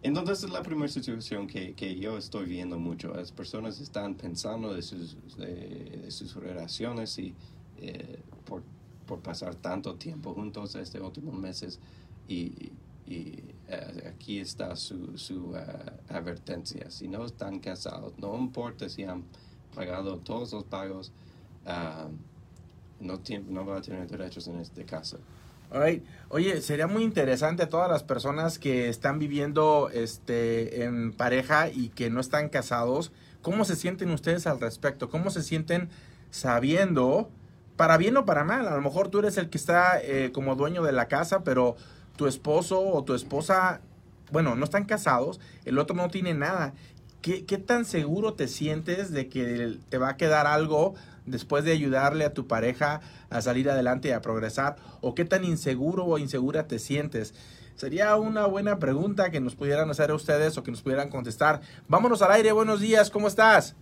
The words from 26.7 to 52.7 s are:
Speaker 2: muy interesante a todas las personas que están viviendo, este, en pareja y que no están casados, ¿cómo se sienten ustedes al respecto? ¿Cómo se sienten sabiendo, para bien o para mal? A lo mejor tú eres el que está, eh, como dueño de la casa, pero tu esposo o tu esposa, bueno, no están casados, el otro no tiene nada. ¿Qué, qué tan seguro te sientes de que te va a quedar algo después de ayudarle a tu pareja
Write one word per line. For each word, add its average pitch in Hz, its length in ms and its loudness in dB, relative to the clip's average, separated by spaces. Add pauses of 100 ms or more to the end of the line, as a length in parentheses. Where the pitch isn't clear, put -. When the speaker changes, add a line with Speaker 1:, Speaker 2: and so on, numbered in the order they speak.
Speaker 2:
muy 208 160 0
interesante 156 600 2
a 156 80 0
todas 175 200 2
las 151 140 2
personas 143 540 -2
que 127 320 0
están 139 280 0
viviendo, 147 680 4
este, 117 960 -2
en 117 300 -2
pareja 131 560 2
y 123 180 -4
que 117 220 -2
no 120 100 0
están 147 300 0
casados, 123 600 0 (300)
¿cómo 202 240 2
se 190 100 0
sienten 180 360 -2
ustedes 165 360 0
al 143 140 0
respecto? 127 480 -2
¿Cómo 175 220 -2
se 180 120 -4
sienten 170 460 -2 (420)
sabiendo, 143 1000 2 (480)
para 165 180 8
bien 208 220 6
o 240 80 2
para 151 180 4
mal? 220 240 0
A 156 80 0
lo 139 60 0
mejor 160 260 0
tú 196 120 2
eres 208 180 2
el 175 100 0
que - 80 -6
está, 175 460 6
eh, 135 280 0
como 135 260 0
dueño 160 260 0
de 151 100 4
la 120 160 2
casa, 170 340 0
pero 127 320 4 (420)
tu 147 100 2
esposo 165 600 2
o 170 180 2
tu 135 100 0
esposa, 180 680 2 (500)
bueno, 151 260 2
no 131 80 0
están 202 200 0
casados, 160 560 0 (240)
el 131 140 0
otro 156 180 0
no 175 140 0
tiene 180 240 -2
nada. 147 400 -2 (480)
¿Qué, 185 240 -2
qué 196 100 0
tan 233 300 2
seguro 180 480 0
te 143 120 -2
sientes 156 640 -2
de 135 200 -2
que 120 480 -2 (100)
te - 80 -2
va 131 140 2
a 135 80 -4
quedar 151 280 6
algo 156 480 4 (300)
después 131 400 0
de 165 60 4
ayudarle 143 540 4
a 143 100 0
tu 131 140 -4
pareja 127 520 2 (300)